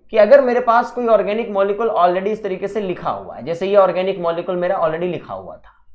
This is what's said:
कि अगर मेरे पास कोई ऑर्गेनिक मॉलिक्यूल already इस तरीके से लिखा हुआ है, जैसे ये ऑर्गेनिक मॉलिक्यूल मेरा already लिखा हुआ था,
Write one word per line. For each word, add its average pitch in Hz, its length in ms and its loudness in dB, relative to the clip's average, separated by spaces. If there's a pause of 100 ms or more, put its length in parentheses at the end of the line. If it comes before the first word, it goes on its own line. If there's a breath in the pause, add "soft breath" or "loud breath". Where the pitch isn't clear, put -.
(100)
कि 214 60 -4
अगर 220 240 8
मेरे 247 200 0
पास 240 300 2
कोई 247 160 -6
ऑर्गेनिक 208 440 0
मॉलिक्यूल 202 400 0
already 180 360 2
इस 214 160 -4
तरीके 185 260 -6
से 214 120 -6
लिखा 175 300 -6
हुआ 92 260 -10
है, 113 80 -14
जैसे 170 220 -6
ये 202 100 4
ऑर्गेनिक 185 420 2
मॉलिक्यूल 175 400 -4
मेरा 180 220 -2
already 165 300 -2
लिखा 139 240 -10
हुआ 90 220 -14
था, - 140 -20 (240)